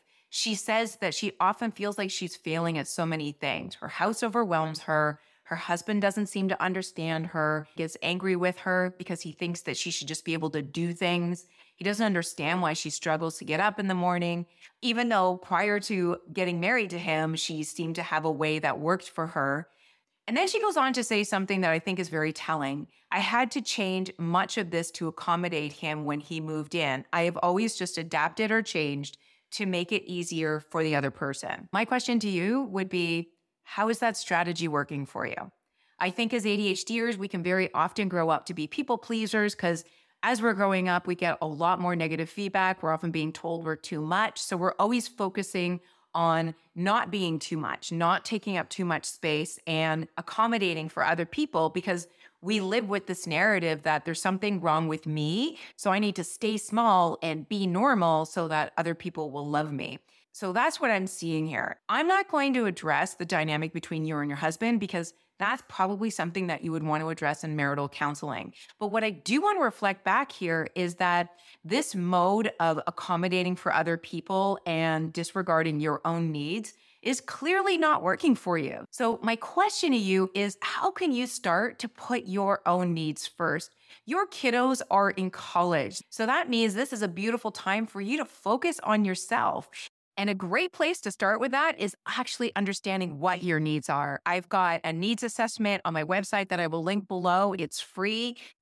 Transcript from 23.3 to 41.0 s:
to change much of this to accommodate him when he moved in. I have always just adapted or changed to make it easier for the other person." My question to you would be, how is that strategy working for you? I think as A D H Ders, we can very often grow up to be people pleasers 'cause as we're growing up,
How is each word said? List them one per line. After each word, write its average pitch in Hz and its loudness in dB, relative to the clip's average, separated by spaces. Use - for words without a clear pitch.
to 285 -2
change 185 -2
much 170 2
of 185 -2
this 165 -2
to 165 -4
accommodate 165 0
him 151 -4
when 147 -2
he 160 -8
moved 156 -4
in. 139 0
I 170 2
have 175 0
always 196 2
just 180 -4
adapted 165 0
or 220 4
changed 143 -2
to 208 -4
make 175 0
it 208 0
easier 165 -2
for 160 -2
the 156 2
other 139 2
person." - -6
My 208 2
question 240 0
to 208 -2
you 202 2
would 190 -2
be, 170 0
how 214 -2
is 226 0
that 233 2
strategy 170 0
working 143 -2
for - -6
you? - -8
I 185 0
think 226 0
as 220 0
A 208 2
D 208 2
H 190 0
Ders, 226 0
we 190 -6
can 185 -4
very 185 2
often 185 0
grow 170 2
up 156 2
to 175 -8
be 151 -4
people 254 -2
pleasers 220 0
'cause 170 0
as 226 0
we're 226 4
growing 190 2
up, 180 2